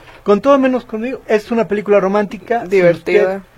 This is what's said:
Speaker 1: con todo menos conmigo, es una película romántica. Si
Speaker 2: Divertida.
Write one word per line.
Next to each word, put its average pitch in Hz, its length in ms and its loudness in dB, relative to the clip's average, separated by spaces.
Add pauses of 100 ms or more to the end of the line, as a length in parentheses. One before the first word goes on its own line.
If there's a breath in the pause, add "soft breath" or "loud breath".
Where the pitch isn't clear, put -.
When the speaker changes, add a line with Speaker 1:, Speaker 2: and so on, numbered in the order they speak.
(220 loud breath)
Speaker 1:
con 202 180 2
todo 277 180 4
menos 254 280 -2
conmigo, 226 400 -8
es 214 240 -2
una 226 180 -2
película 208 320 0
romántica. 208 640 -2
Si 175 80 -12
Speaker 2:
Divertida. 185 720 2 (160)